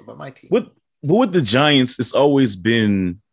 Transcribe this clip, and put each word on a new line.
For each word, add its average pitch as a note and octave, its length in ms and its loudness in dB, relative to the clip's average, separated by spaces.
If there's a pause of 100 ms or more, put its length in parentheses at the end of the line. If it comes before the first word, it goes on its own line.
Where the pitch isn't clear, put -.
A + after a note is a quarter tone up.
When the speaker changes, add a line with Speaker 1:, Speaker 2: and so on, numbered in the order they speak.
Speaker 1:
about A2+ 180 -20
my C#3 120 -18
team. - 220 -16
Speaker 2:
With, - 140 -2 (360)
but D3 140 0
with A#3 160 0
the F3 100 2
Giants, B2+ 560 2
it's A#2 140 -6
always C3+ 420 2
been, G2 680 -2 (120)